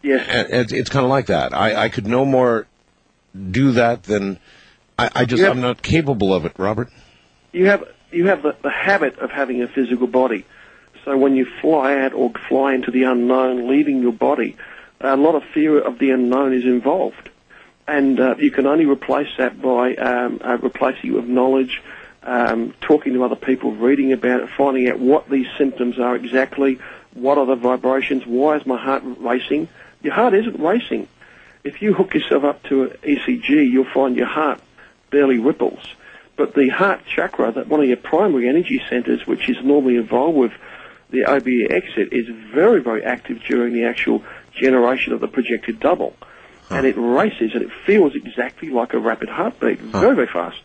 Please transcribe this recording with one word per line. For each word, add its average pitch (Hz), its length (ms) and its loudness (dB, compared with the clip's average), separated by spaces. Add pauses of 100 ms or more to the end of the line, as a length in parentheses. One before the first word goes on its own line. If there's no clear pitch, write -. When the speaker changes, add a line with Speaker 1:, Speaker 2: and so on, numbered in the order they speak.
Speaker 1:
Yes. 135 260 0
Speaker 2:
And 117 220 -2
it's, 120 220 0
it's - 180 -4
kinda 131 180 0
like 135 180 0
that. 69 280 0
I, 107 300 0
I 113 40 0
could 101 180 -6
no 123 180 0
more 123 420 2 (840)
do 131 220 2
that, 117 320 2
then 98 340 -2 (600)
I, 117 160 0
I 127 100 2
just, 123 160 0
Speaker 1:
You 190 60 6
have 180 100 2
Speaker 2:
I'm 127 60 -2
not 123 200 -4
capable 139 520 0
of 82 120 0
it, - 120 -6
Robert. 107 300 -2 (640)
Speaker 1:
You 180 140 2
have, 202 180 2 (260)
you 170 160 0
have 180 160 0
the, 147 200 -2
the 143 80 -2
habit 160 480 -2
of 127 120 -6
having 123 320 -4
a 120 60 -4
physical 123 380 -2
body. 120 380 0 (600)
So 139 120 -2
when 135 200 4
you 127 100 2 (140)
fly 143 400 2
out 135 120 -2
or 123 200 -2 (160)
fly 135 260 2
into 123 160 -2
the 127 140 2
unknown, 127 680 0
leaving 139 320 2
your 120 100 2
body, 123 440 -2 (440)
a 135 160 0
lot 156 180 4
of 143 80 0 (120)
fear 151 260 4
of 123 180 -4
the 135 120 2
unknown 131 420 2
is 123 120 0
involved. 127 680 -2 (580)
And, 139 320 2
uh, 127 180 4
you 147 120 2
can 135 160 0
only 156 180 2
replace 139 440 0 (100)
that 127 220 -4
by, 127 340 0
um, 123 500 -4
uh, 123 140 -2
replacing 127 520 -4
it 117 40 -2
with 117 100 -2
knowledge, 127 560 0 (420)
um, 117 600 -2
talking 151 320 2
to 123 100 2
other 120 120 0
people, 131 360 -2
reading 131 400 2
about 123 300 0
it, - 140 -10
finding 131 320 2
out - 120 -2
what 131 300 2
these 135 160 0 (100)
symptoms 123 420 -2
are 123 160 0
exactly, 131 640 -2 (360)
what 135 240 0
are 135 80 2
the 131 100 2
vibrations, 127 680 0
why 135 320 0
is - 80 -8
my 127 100 -2
heart 135 280 -4
racing? 127 640 -4 (340)
Your 147 100 -4
heart 220 220 2
isn't 220 260 -2
racing. 160 480 -2 (560)
If 139 180 -10
you 208 120 2
hook - 200 0
yourself 143 300 0
up 143 200 -2
to 135 200 0
an - 200 -8
E 143 220 0
C 123 120 -2
G, 135 260 2
you'll 127 280 2
find 135 240 0
your 123 100 0
heart 151 340 -2 (500)
barely 135 280 4
ripples. 123 420 0 (560)
But - 180 -2
the 139 140 4
heart 190 380 0
chakra, 165 460 -2
that 127 160 -6
one 151 120 2
of 143 80 4
your 120 80 2
primary 156 520 0
energy 147 400 0
centers, 120 380 -2
which - 220 -4
is 120 160 -2
normally 131 320 4
involved 123 420 0
with 117 140 4 (580)
the 127 140 0
O 139 160 2
B 123 240 0
E - 40 0
exit, - 440 -2
is 117 140 -2 (280)
very, 185 260 6
very 117 240 -4
active 123 440 -6
during 120 260 0
the 117 100 0
actual 113 380 0 (320)
generation 127 580 2
of 117 80 -4
the 120 80 -4
projected 113 520 -4
double. 147 340 -2 (540)
Speaker 2:
Huh. - 80 -6
Speaker 1:
And 135 100 0
it 131 100 2
races, 120 580 0
and 117 80 -2
it - 80 -8 (140)
feels 185 300 4
exactly 131 560 -8
like 120 240 -2
a 117 40 0
rapid 113 300 -2
heartbeat, - 520 -2
Speaker 2:
Huh. 110 200 -4
Speaker 1:
very, 254 140 6
very 131 140 0
fast. 87 360 -6